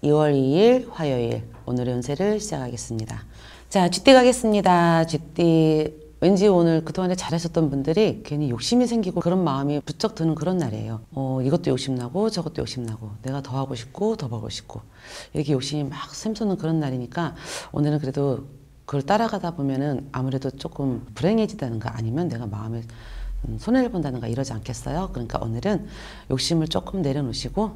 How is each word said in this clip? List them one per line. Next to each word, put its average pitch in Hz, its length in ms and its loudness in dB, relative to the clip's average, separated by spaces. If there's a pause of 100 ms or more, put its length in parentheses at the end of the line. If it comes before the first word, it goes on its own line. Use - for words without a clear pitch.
이월 147 340 4
이일 196 560 6
화요일, 120 560 -2 (180)
오늘의 123 300 0
운세를 185 460 0
시작하겠습니다. 117 840 -6 (460)
자, 180 200 4
쥐띠 220 220 8
가겠습니다. 196 960 6
쥐띠, 160 1120 2
왠지 190 300 6
오늘 170 340 6
그동안에 180 320 -2
잘하셨던 165 540 0
분들이 139 560 0
괜히 147 240 -2
욕심이 240 380 2
생기고 190 340 -2
그런 185 240 2
마음이 143 400 0
부쩍 220 300 -4
드는 160 200 0
그런 180 220 -2
날이에요. 110 420 -4 (140)
어, 131 280 -2
이것도 143 300 2
욕심나고 131 580 -2
저것도 165 320 -6
욕심나고 113 480 -8 (120)
내가 139 200 -6
더 127 160 -6
하고 135 160 -4
싶고 202 440 -4
더 147 100 -6
벌고 110 220 -6
싶고 - 320 -12 (500)
이렇게 151 220 0
욕심이 139 320 -2
막 143 280 -10
샘솟는 214 440 -2
그런 160 240 0
날이니까 143 540 -4 (360)
오늘은 147 280 2
그래도 135 480 -2 (360)
그걸 139 200 -4
따라가다 202 480 0
보면은 139 600 -2
아무래도 131 400 -2
조금 131 540 -4 (100)
불행해지다든가 120 800 -2
아니면 117 320 -2
내가 117 200 -6
마음에, 110 340 -6 (680)
음, 113 100 -6
손해를 240 320 2
본다든가 139 380 -4
이러지 120 260 -4
않겠어요? 131 600 -6
그러니까 117 260 -6
오늘은 120 480 -2 (440)
욕심을 156 360 0
조금 180 340 -4
내려놓으시고 139 760 -2